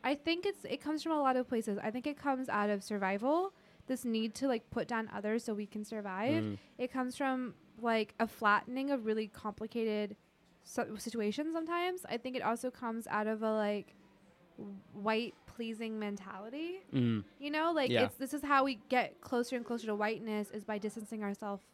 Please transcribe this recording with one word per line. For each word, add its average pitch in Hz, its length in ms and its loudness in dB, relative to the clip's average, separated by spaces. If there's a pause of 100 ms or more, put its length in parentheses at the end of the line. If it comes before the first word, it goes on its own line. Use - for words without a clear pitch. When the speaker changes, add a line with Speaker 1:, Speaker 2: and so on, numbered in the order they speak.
Speaker 1:
I 262 100 2
think 339 320 0
it's, 392 180 -2
it - 180 -4
comes 294 200 -2
from 330 100 0
a 302 80 4
lot 262 160 6
of 254 120 0
places. 220 340 0
I 214 80 0
think 240 160 -4
it 294 120 -2
comes 262 300 0
out 208 220 2
of 202 140 0
survival, 220 680 2 (340)
this 262 180 -2
need 220 320 0
to, 269 100 0
like, 240 240 0
put 214 160 -2
down 220 280 -2
others 214 300 0
so 226 100 -2
we 208 120 -4
can 208 180 -8
survive. 208 600 0
Speaker 2:
Mm. - 140 -2 (200)
Speaker 1:
It 247 140 -2
comes 254 240 -2
from, 262 380 0 (260)
like, 226 400 2
a 233 60 4
flattening 240 640 2
of 254 140 2
really 220 240 2
complicated 214 880 -2 (480)
si-, - 200 -4 (160)
situations 226 560 -2
sometimes. 349 540 0
I - 80 -2
think 254 200 -6
it 247 60 -2
also 240 280 0
comes 233 380 -6
out 214 180 0
of 220 160 0
a, 220 100 2
like, 208 420 0 (640)
w-, 202 160 -10 (180)
white 220 420 0 (220)
pleasing 226 420 -4
mentality. 214 840 -6 (140)
Speaker 2:
Mm. 117 300 4 (160)
Speaker 1:
You 294 100 -4
know, 311 240 2
like, 277 160 4
Speaker 2:
Yeah. - 140 6
Speaker 1:
it's, - 120 -2
this 269 160 -4
is 294 100 -2
how 277 220 6
we 262 140 2 (100)
get 247 320 2
closer 247 360 0
and 240 80 -2
closer 233 220 -4
to 214 100 0
whiteness, 214 560 0
is 208 120 -8
by 214 140 -2
distancing 214 460 -6
ourselves 202 500 -4